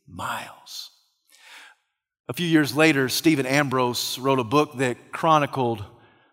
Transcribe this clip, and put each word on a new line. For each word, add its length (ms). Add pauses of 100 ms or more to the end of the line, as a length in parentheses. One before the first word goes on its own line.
miles. 840 (1400)
A 60
few 120
years 300
later, 320
Stephen 380
Ambrose 720
wrote 220
a 40
book 340
that 340
chronicled 720 (480)